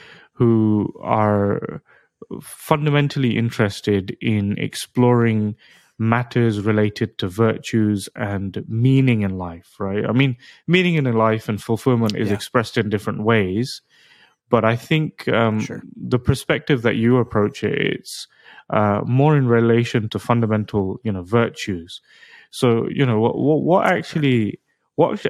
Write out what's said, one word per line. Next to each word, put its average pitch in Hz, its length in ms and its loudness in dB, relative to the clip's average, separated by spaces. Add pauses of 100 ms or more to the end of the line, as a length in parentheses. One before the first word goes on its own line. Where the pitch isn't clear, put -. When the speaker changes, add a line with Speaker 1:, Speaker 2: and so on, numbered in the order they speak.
(340)
Speaker 1:
who 110 680 2
are 104 800 0 (600)
fundamentally 143 960 0
interested 104 840 -2
in 104 360 0
exploring 113 1000 0 (420)
matters 117 640 0
related 107 560 0
to 98 100 -6
virtues 107 880 0
and 98 540 -6
meaning 123 540 4
in 95 140 -2
life, 85 420 -12
right? 101 260 -2
I 107 80 -2
mean, 127 240 2 (280)
meaning 175 300 2
in 135 180 0
life 110 360 2
and 104 120 -4
fulfillment 117 540 0
is 107 140 -2
Speaker 2:
Yeah. 101 60 0
Speaker 1:
expressed - 420 -2
in 107 120 -2
different 104 340 -4
ways, 107 580 0 (680)
but 110 160 2
I 113 100 2
think, 156 540 -4
um, 110 320 2
Speaker 2:
Sure. - 200 -10 (140)
Speaker 1:
the 123 240 -2
perspective 131 640 -2
that 113 160 0
you 120 200 4
approach 107 460 0
it, 110 140 -2
it's, - 500 -6 (420)
uh, 104 360 2
more 139 320 4
in 131 100 2
relation 117 640 2
to 101 100 -6
fundamental, 107 840 -2
you 110 80 -2
know, 92 120 -4
virtues. 95 760 -4 (480)
So, 117 400 0
you 139 160 0
know, 110 140 0
what, 117 180 0
what, 139 260 0
what 175 240 2
actually, 139 720 0 (360)
what, - 340 0